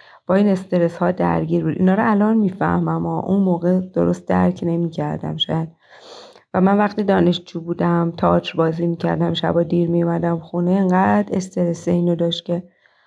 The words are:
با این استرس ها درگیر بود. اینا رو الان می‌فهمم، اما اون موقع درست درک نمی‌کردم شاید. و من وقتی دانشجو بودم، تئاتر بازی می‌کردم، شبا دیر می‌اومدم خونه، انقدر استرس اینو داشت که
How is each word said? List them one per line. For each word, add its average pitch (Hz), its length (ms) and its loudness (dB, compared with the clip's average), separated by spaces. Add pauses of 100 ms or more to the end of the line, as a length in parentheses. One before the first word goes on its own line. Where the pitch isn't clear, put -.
(280)
با 185 80 2
این 208 120 4
استرس 180 500 0
ها 180 140 2
درگیر 170 520 0
بود. 160 140 -2
اینا 185 160 4
رو 226 180 2
الان 214 260 2
می‌فهمم، 175 500 0
اما 165 320 -2
اون 196 240 0
موقع 180 360 2
درست 180 480 -2
درک 180 360 2
نمی‌کردم 160 760 -4
شاید. 160 320 -4 (840)
و 185 80 2
من 196 160 4
وقتی 208 260 0
دانشجو 175 580 0
بودم، 170 560 0
تئاتر 175 400 2
بازی 165 300 0
می‌کردم، 170 460 -2
شبا 170 300 0
دیر 170 260 0
می‌اومدم 170 500 0
خونه، 175 320 -2
انقدر 196 680 2
استرس 175 500 -4
اینو 175 280 2
داشت 170 300 -4
که 175 180 -4 (440)